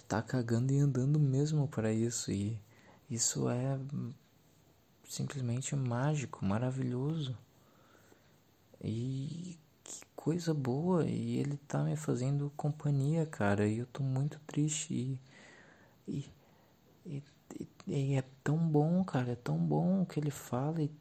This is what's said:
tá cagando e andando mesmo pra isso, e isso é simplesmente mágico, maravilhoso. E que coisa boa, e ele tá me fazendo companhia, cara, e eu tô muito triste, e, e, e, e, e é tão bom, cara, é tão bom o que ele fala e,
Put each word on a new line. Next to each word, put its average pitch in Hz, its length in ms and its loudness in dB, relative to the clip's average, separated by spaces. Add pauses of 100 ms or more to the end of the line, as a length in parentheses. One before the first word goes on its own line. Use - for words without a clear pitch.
tá 104 140 2
cagando 120 500 0
e 139 80 4
andando 139 400 4
mesmo 143 480 4
pra 110 240 0
isso, 113 400 0
e 101 260 0 (520)
isso 127 400 0
é 131 280 0 (1300)
simplesmente 131 680 -4
mágico, 135 680 0
maravilhoso. 127 920 -2 (1400)
E 135 760 -6 (260)
que - 220 -14 (100)
coisa 165 380 0
boa, 147 520 2
e 117 320 0
ele 139 200 0
tá - 260 -2
me 156 140 0
fazendo 143 580 0
companhia, 147 680 2
cara, 104 420 2
e 107 120 0
eu 123 80 -6
tô - 140 -6
muito 135 460 0
triste, 151 460 -2
e, 131 260 -2 (880)
e, - 240 -6 (720)
e, 143 180 -8 (360)
e, - 80 -10 (200)
e 139 280 0
é 131 80 2 (180)
tão - 160 2
bom, 165 460 4
cara, 123 300 0
é - 20 -4
tão 151 220 -2
bom 170 440 2
o 175 40 2
que - 140 -4
ele 147 120 0
fala 147 500 -2
e, 147 80 0 (120)